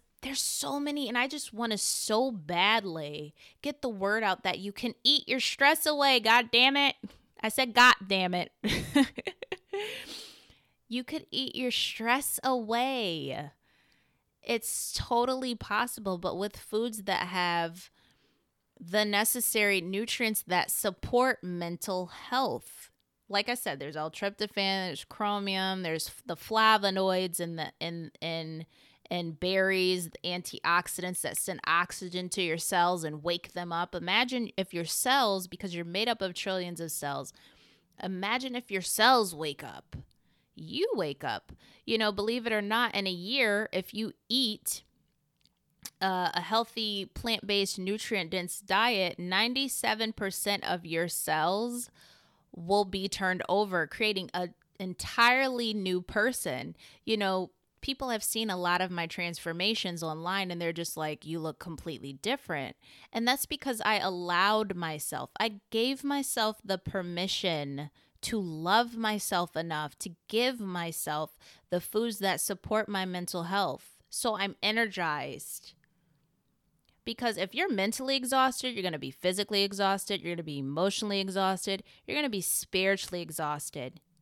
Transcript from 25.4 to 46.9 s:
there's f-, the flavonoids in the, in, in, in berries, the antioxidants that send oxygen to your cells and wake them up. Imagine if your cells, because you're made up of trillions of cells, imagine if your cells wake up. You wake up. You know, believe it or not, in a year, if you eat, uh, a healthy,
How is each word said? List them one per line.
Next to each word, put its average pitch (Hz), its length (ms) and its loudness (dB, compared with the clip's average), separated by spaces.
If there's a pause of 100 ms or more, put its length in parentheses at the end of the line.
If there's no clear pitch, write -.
there's 160 240 -2
f-, - 180 -18
the 170 100 -6
flavonoids 190 1040 4
in 170 160 -4
the, 160 240 -6
in, 170 320 -6 (100)
in, 160 460 -6 (420)
in 175 240 -2
berries, 185 800 2
the - 180 -10
antioxidants 180 920 -2
that - 160 -4
send - 320 -4
oxygen 180 640 0
to 196 120 0
your 165 160 0
cells 175 460 2
and 151 180 -6
wake 175 300 -2
them 175 200 -6
up. 170 220 -2
Imagine 226 640 0
if 190 180 -2
your 170 120 -2
cells, 214 600 2
because 180 260 -8
you're 170 120 -4
made 190 240 -2
up 226 120 0
of 190 140 -2
trillions 180 460 -4
of 165 100 -6
cells, 143 420 -6 (720)
imagine 220 540 -4
if 247 160 -10
your 190 100 0
cells 220 540 6
wake 151 260 -6
up. - 320 -14 (640)
You 320 380 -2
wake 156 300 -2
up. 117 280 -4 (340)
You 226 100 2
know, 214 160 2
believe 220 340 -2
it 233 60 0
or 214 80 2
not, 220 340 0
in 196 120 0
a 190 40 -2
year, 208 640 0
if - 220 -4
you 214 180 -4 (160)
eat, 233 540 0 (1200)
uh, 185 320 2
a 175 80 -2
healthy, 214 640 0